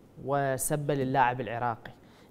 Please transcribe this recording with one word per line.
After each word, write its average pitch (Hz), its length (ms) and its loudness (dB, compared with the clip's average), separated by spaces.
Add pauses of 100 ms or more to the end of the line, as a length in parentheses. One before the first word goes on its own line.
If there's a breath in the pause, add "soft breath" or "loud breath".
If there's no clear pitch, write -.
(240)
وسب 139 680 0
للاعب 131 500 2
العراقي، 117 500 -4 (400 soft breath)